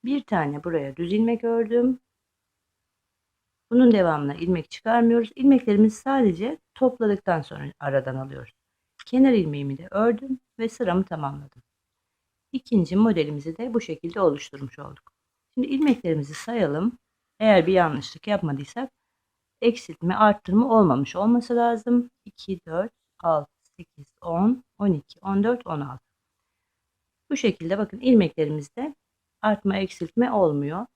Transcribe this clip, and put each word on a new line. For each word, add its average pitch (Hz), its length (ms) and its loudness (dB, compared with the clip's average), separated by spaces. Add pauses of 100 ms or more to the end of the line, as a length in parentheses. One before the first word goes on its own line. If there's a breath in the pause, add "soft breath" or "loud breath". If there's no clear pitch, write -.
Bir 269 180 -4
tane 147 400 -2
buraya 143 320 -4
düz 170 180 -4
ilmek 226 300 0
ördüm. 233 560 0 (1700)
Bunun 247 200 8
devamına 156 440 2
ilmek 165 360 -4
çıkarmıyoruz. 233 640 2
İlmeklerimizi 226 600 4
sadece 247 640 -2 (180)
topladıktan 208 680 0
sonra 143 380 -14
aradan 135 360 -4
alıyoruz. 135 380 -12 (520)
Kenar 262 260 4
ilmeğimi 143 460 0
de 170 140 -18
ördüm 240 480 -2 (200)
ve 226 100 -4
sıramı 190 360 -2
tamamladım. 143 560 -10 (920)
İkinci 196 440 -2
modelimizi 160 640 -2
de 233 160 -8
bu 226 80 0
şekilde 170 400 -8
oluşturmuş 143 580 -4
olduk. - 340 -20 (400)
Şimdi 254 140 -2
ilmeklerimizi 180 640 0
sayalım. 196 640 -2 (420)
Eğer 196 280 6
bir 190 60 2
yanlışlık 160 540 -2
yapmadıysak 175 640 -6 (680)
eksiltme, 185 540 -2
arttırma 214 640 4
olmamış 139 360 2
olması 240 400 0
lazım. 240 540 0 (160)
İki, 190 420 -10
dört, 175 240 -6 (320)
altı, 156 280 -2 (260)
sekiz, - 280 -20 (160)
on, 202 420 0 (160)
on 202 140 0
iki, - 260 -8
on 196 240 -2
dört, 240 240 -2
on 156 140 -6
altı. 139 220 -14 (1300)
Bu 277 80 -2
şekilde 185 400 -2
bakın 208 220 -6
ilmeklerimizde 196 960 0 (460)
artma, 202 360 -2
eksiltme 196 540 -4
olmuyor. 165 540 0 (100)